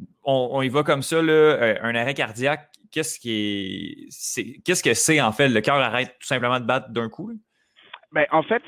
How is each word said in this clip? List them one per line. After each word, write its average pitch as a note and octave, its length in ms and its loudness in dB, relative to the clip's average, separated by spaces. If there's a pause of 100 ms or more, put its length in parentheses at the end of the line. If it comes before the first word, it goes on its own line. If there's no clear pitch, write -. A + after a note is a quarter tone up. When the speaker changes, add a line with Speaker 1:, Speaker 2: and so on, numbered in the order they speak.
(240)
Speaker 1:
on, C3 280 0
on C3+ 100 0
y C3 60 0
va C#3+ 140 2
comme D3 200 0
ça, E3 200 0
là, D#3+ 100 2
euh, C#3 500 6
un A#2 120 -2
arrêt A#2+ 200 -2
cardiaque, C3+ 560 -4 (220)
qu'est-ce D3+ 260 -6
qui A#2 140 -8
est, G2 800 -6
c'est, - 540 -10
qu'est-ce F3 180 -2
que A#2+ 120 2
c'est, D#3 260 2
en A2 120 2
fait ? C#3 160 2
Le A2+ 120 2
cœur C#3+ 160 2
arrête B2 440 -2
tout - 60 -18
simplement B2+ 340 0
de A#2+ 60 -8
battre B2+ 240 -2
d'un A2+ 180 -4
coup, E3+ 200 -12
là ? A#3 60 -12 (800)
Speaker 2:
Ben, D3+ 180 2
en D#3 120 4
fait, A#3 260 -2